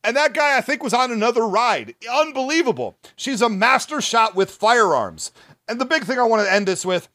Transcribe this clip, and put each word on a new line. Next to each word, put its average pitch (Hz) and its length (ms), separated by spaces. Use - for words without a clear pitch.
And 233 120
that 302 160
guy, 285 240
I 240 40
think, 285 220
was 233 120
on 247 160
another 226 360
ride. 190 480
Unbelievable. 262 880
She's 247 260
a 240 60
master 240 520
shot 220 340
with 190 160
firearms. 160 840
And 233 120
the 254 40
big 302 200
thing 247 140
I 247 60
want 220 220
to 185 60
end 202 140
this 180 200
with 185 280